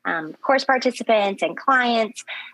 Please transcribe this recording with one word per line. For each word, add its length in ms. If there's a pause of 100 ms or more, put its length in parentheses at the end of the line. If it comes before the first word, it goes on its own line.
um, 280
course 300
participants 800
and 140
clients, 680 (300)